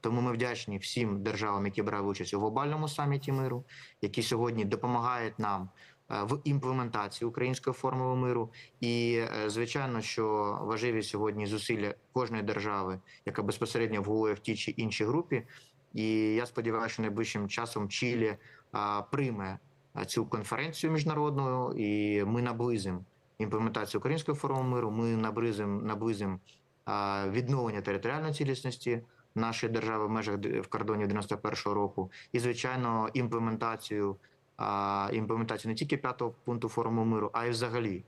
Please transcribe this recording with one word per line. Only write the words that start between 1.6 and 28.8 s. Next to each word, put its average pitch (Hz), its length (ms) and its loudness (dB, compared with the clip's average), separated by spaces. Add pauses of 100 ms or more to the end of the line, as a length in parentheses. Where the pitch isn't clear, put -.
які 101 160 0
брали 104 260 0
участь 95 260 -2
у 101 60 2
глобальному 143 480 0
саміті 143 440 0
миру, 131 320 0 (380)
які 107 220 0
сьогодні 117 420 2
допомагають 117 720 0
нам, 98 300 0 (420)
е, 104 120 -2
в 131 200 0
імплементації 127 880 0
української 127 440 0
формули 127 420 0
миру. 120 340 2 (320)
І, 117 400 2 (240)
е, 107 40 2
звичайно, 120 520 -2
що 107 600 0
важливі 110 420 0
сьогодні 104 440 -2
зусилля 104 460 0 (200)
кожної 113 300 0
держави, 101 560 0 (260)
яка 104 180 -2
безпосередньо 107 580 0
головує 107 320 2
в 101 60 -4
тій 110 160 -2
чи - 160 -4
іншій 110 340 0
групі. 135 380 0 (500)
І 110 400 2
я 120 120 2
сподіваюся, 113 480 -2
що - 80 -4
найближчим 107 480 0
часом 110 400 -2
Чилі, 113 480 0 (340)
а, 104 300 0 (100)
прийме, 107 480 -2 (340)
а, 104 120 -2
цю 110 200 0
конференцію 143 680 -2
міжнародну, 143 840 2
і 104 480 2
ми 117 160 2
наблизимо 113 640 0 (400)
імплементацію 110 560 0
української 147 380 0
формули 135 260 0
миру, 123 280 2
ми 113 140 2
наблизимо, 110 760 0
наблизимо, 104 580 0 (460)
а, 101 440 0
відновлення 120 520 0
територіальної 117 520 0
цілісності 127 680 -2 (340)